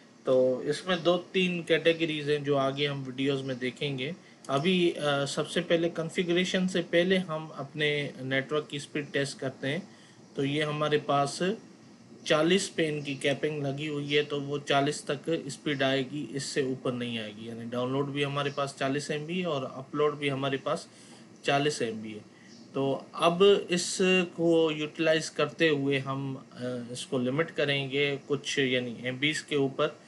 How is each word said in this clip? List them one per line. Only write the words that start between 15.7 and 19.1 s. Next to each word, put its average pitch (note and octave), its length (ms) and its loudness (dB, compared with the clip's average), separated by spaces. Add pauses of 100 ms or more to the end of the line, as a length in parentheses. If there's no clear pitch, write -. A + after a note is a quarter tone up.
आएगी, C3+ 500 0
इससे C#3 380 -2
ऊपर C3 220 -4
नहीं A#2+ 260 -4
आएगी। G#2+ 300 -10
यानी A#2 160 -10
download B2+ 440 -2
भी C#3 140 -2
हमारे C#3 280 -2
पास C#3 280 -4
चालीस C#3+ 320 -2